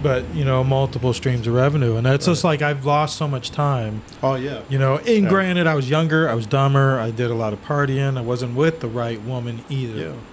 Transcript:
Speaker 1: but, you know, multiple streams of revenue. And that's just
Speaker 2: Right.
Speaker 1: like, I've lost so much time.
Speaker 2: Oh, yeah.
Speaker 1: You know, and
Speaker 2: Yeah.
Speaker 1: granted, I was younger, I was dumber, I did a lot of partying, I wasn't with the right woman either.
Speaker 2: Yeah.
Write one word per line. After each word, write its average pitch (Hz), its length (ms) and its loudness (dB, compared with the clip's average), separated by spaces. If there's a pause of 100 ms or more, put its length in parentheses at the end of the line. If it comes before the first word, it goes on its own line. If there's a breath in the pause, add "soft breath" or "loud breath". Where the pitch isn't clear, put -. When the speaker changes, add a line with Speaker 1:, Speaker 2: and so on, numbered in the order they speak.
Speaker 1:
but, 131 200 0 (100)
you 156 120 -2
know, 131 180 2
multiple 131 500 0
streams 120 340 -2
of 117 60 0
revenue. 127 420 2
And 117 100 0
that's 135 220 2
just 165 160 0
Speaker 2:
Right. 175 80 4
Speaker 1:
like, 147 100 0
I've 147 240 -2
lost 147 320 0
so 156 100 -2
much 135 240 -6
time. 117 500 -2 (220)
Speaker 2:
Oh, 135 120 2
yeah. 131 240 -6 (100)
Speaker 1:
You 135 100 0
know, 135 260 2
and 220 180 4
Speaker 2:
Yeah. 180 60 2
Speaker 1:
granted, 180 380 2
I 160 80 2
was 131 140 -2
younger, 160 400 2
I 117 40 0
was 113 120 -2
dumber, 135 540 4
I 113 120 -2
did 117 180 -2
a 117 60 0
lot 110 160 -2
of 104 140 -8
partying, 139 520 0
I 127 40 -4
wasn't 120 340 -4
with 165 240 2
the 123 80 -6
right 117 380 -4
woman 120 440 -6
either. 123 300 -4
Speaker 2:
Yeah. - 80 -6 (260)